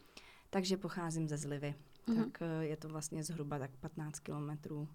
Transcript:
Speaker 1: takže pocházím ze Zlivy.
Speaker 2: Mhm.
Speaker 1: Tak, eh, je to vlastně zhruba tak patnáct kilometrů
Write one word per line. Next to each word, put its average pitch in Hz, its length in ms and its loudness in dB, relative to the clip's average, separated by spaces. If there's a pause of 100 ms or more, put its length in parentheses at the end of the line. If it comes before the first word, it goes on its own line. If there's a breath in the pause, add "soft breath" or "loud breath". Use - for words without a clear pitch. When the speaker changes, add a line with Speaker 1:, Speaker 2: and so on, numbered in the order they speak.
(500 soft breath)
Speaker 1:
takže 190 260 4
pocházím 165 520 0
ze 147 80 2
Zlivy. 143 380 0 (320)
Speaker 2:
Mhm. 226 180 6
Speaker 1:
Tak, - 180 -2
eh, 160 220 2
je 156 120 2
to 156 120 -8
vlastně 156 360 -2
zhruba 151 340 -2
tak 135 120 -2 (100)
patnáct 151 400 -4
kilometrů 151 760 -4